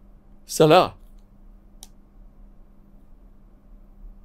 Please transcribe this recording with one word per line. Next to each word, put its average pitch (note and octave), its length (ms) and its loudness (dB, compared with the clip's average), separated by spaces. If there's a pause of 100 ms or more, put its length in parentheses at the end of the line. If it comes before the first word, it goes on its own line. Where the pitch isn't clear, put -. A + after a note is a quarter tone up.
(480)
સલાહ, D#3+ 440 6 (3250)